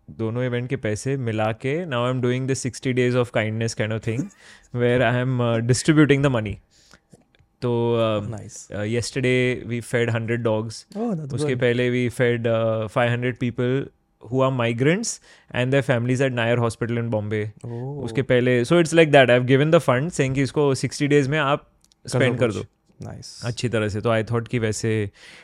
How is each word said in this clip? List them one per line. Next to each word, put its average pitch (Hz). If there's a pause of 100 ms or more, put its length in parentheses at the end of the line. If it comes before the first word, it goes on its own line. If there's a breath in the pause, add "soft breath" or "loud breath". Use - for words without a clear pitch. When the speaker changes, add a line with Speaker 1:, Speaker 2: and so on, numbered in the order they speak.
(100)
Speaker 1:
दोनों 113
इवेंट 123
के 135
पैसे 117
मिला 113
के, 147
now 123
I'm 127
doing 127
the 135
sixty 127
days 123
of 117
kindness 113
kind 110
of -
thing, 120
<laughs> -
where 123
I 123
am, 127
uh, 117
distributing 143
the 131
money। 107 (1080 soft breath)
तो, 117 (220)
um, 101
Speaker 2:
Nice। 104
Speaker 1:
uh, -
yesterday 127
we 117
fed 117
hundred 117
dogs। 110
Speaker 2:
Oh, 220
that's 139
Speaker 1:
उसके 143
Speaker 2:
good। 127
Speaker 1:
पहले 123
we 113
fed, 120
uh, 113
five 120
hundred 120
people 123 (480)
who 131
are 131
migrants 131 (360 soft breath)
and 127
their 139
families 123
at 135
Nair 120
Hospital 117
in 117
Bombay। 104
Speaker 2:
Oh। 123
Speaker 1:
उसके 117
पहले, 123
so 143
it's 170
like 165
that, 131
I've 123
given 139
the 170
fund 135
saying 135
कि 139
इसको 139
सिक्सटी 139
डेज 143
में 151
आप 147
Speaker 2:
कर -
दो -
Speaker 1:
स्पेंड 123
कर 127
Speaker 2:
कुछ। 104
Speaker 1:
दो 104 (440)
Speaker 2:
Nice। -
Speaker 1:
अच्छी 117
तरह 107
से। 101
तो 117
I 110
thought 117
कि 123
वैसे 107 (340 loud breath)